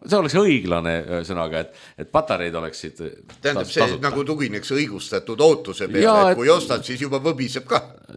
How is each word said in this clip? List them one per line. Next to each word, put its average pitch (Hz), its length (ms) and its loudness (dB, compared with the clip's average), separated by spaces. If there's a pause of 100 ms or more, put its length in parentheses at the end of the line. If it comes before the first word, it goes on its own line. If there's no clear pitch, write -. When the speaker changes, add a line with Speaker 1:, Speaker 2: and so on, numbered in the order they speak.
Speaker 1:
see 202 100 2
oleks 156 160 0
õiglane, 92 600 2 (100)
ühesõnaga, 82 560 -4
et, 80 140 -8 (260)
et - 100 -14
patareid 87 460 -2
oleksid 80 400 -10
Speaker 2:
Tähendab, - 640 -6
Speaker 1:
tas-, - 120 -8
Speaker 2:
see 160 100 2
Speaker 1:
tasuta. 120 180 0
Speaker 2:
nagu 139 240 -2
tugineks 135 480 -4
õigustatud 110 680 -4
ootuse 151 460 4
peale, - 140 0
Speaker 1:
Jaa, 214 220 6
Speaker 2:
et 185 80 6
Speaker 1:
et 117 80 0
Speaker 2:
kui 127 100 4
ostad, 135 340 4
siis 127 180 -8
juba 139 180 -2
võbiseb 131 480 -4
ka. - 140 2 (360)